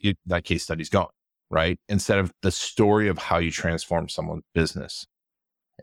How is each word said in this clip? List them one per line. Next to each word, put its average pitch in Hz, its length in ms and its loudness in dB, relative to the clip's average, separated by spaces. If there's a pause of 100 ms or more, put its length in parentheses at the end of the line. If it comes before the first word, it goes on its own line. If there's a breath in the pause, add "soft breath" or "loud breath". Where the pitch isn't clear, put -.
you, 101 140 2 (120)
that 87 180 0
case - 200 -2
study's 80 260 -6
gone, 92 200 0 (400)
right? 82 280 0 (100)
Instead 101 300 2
of 92 140 0 (100)
the 95 80 2
story 104 560 2
of 92 100 0
how - 220 0
you 82 140 0
transform 82 560 -2
someone's 80 340 -6 (120)
business. - 520 -2 (760)